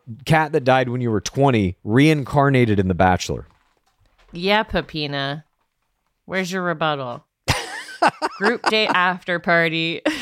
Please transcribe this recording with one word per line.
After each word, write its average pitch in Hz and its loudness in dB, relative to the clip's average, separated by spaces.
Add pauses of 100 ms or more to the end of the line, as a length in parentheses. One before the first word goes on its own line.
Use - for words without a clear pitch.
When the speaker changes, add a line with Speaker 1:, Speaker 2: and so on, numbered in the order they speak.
(260)
Speaker 1:
cat 156 2
that 147 0
died 131 2
when 127 -4
you 120 -2
were 104 0
twenty 117 2
reincarnated 135 4
in 92 2
The 90 0
Bachelor. 87 2 (880)
Speaker 2:
Yeah, 202 0
Pepina. 147 -6 (800)
Where's 185 -6
your 185 -4
rebuttal? 147 -4 (220)
Speaker 1:
<laughs> - 0 (840)
Speaker 2:
Group 214 -2
date 220 0
after 180 -2
party. 165 0
<laughs> 311 -2 (120)